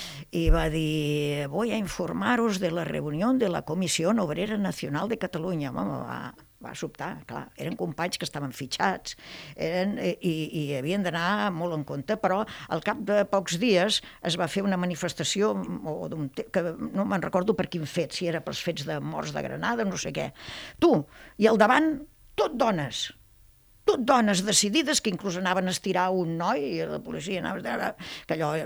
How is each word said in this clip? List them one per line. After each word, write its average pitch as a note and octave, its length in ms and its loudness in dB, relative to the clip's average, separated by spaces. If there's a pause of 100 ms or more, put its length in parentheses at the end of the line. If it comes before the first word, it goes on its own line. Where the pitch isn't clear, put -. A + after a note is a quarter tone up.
(320)
i E3 160 2
va E3 240 6
dir, D3 800 0
«Voy G#3+ 200 0
a G#3+ 40 0
informaros G3 840 0
de F3+ 100 2
la E3+ 140 -2
reunión D#3 540 0
de A3 120 4
la D#3+ 120 0
Comisión E3+ 560 2
Obrera F#3 380 -2
Nacional F3+ 540 -2
de A3 100 -2
Catalunya.» E3 480 -4
Home, C#3+ 320 -4
va, B2 320 -8 (320)
va - 100 -12
sobtar, D#3 360 -8 (180)
clar. C#3+ 140 -8 (180)
Eren D3 160 -6
companys F3 400 -4
que - 80 -6
estaven C#3+ 320 -6
fitxats, - 640 -4 (360)
eren, F3+ 460 -2
eh, F3+ 160 0
i, - 160 0 (300)
i - 20 -2 (140)
havien F3+ 260 0
d'anar F3+ 480 0
molt E3+ 240 -2
en D3+ 80 -2
compte, C#3+ 320 -4
però F#3+ 240 2 (320)
al D#3+ 140 0
cap G#3 180 -2
de G3+ 240 2
pocs F3+ 320 0
dies F#3+ 400 4
es - 400 -4
va E3+ 80 0
fer G3 160 -2
una F#3+ 160 2
manifestació, F3+ 720 0 (320)
o E3 240 -6
d'un D3 240 -4
te-, - 160 -8
que E3+ 240 0
no D#3+ 320 -2
me'n F#3 240 -2
recordo F#3+ 300 2
per F3+ 100 0
quin E3 160 -4
fet, D3+ 320 -2
si E3+ 160 -2
era D#3+ 80 -2
pels - 240 -6
fets D3 240 -4
de D#3 160 -2
morts D3+ 320 -4
de D3 80 -4
Granada, F3 400 -2
no F#3+ 160 -2
sé F3 160 -6
què. C#3+ 140 -4 (500)
Tu, D#4+ 140 8 (420)
i G#3+ 160 8
al A3 80 6
davant, C#4 380 6 (360)
tot D#4 220 0
dones. F3+ 540 0 (760)
Tot F#4 220 6
dones G#3+ 400 6
decidides B3 560 4
que A3 80 0
inclús F3+ 300 -2
anaven F#3 280 2
a F3+ 60 0
estirar F#3 400 2
un E3+ 240 0
noi A3+ 260 0 (140)
i E3 80 -2
la D3+ 160 -4
policia D#3+ 400 -6
anava D#3+ 160 -4
a F3+ 40 -10
estirar, - 300 -4 (340)
que D#3+ 100 -2
allò D#3 180 0 (120)